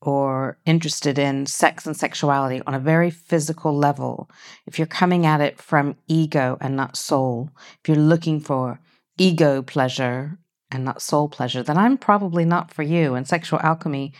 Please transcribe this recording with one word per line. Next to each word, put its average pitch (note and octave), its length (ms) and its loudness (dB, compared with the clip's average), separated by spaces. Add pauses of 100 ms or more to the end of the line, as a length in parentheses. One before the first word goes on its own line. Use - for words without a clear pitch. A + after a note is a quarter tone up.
or C3+ 640 -2
interested D#3 520 0
in C#3 280 -2
sex - 400 -2
and D3+ 120 -8
sexuality C#3 680 -2
on C#3 60 -4
a C3+ 60 -4
very D#3+ 300 2
physical D#3+ 640 -2
level, C#3 540 -2 (360)
if - 120 -10
you're D#3+ 80 0
coming F3+ 400 2
at D#3 160 4
it - 180 -2
from C#3+ 360 0 (120)
ego D#3 540 0
and C3+ 140 -4
not C3+ 220 -6
soul, C3 520 -2 (320)
if - 60 -4
you're D#3 100 4
looking D#3+ 420 2
for C3 400 -4 (380)
ego D#3+ 440 4
pleasure C3 760 -2 (340)
and C3 140 -4
not - 160 -6
soul D3 260 0
pleasure, B2+ 360 -4
then D3 140 0
I'm A#3+ 200 4
probably F#3+ 480 2
not E3+ 260 0
for D#3+ 120 -6
you. D3+ 320 2
And C3 120 -6
sexual E3+ 340 -2
alchemy, D3+ 580 -2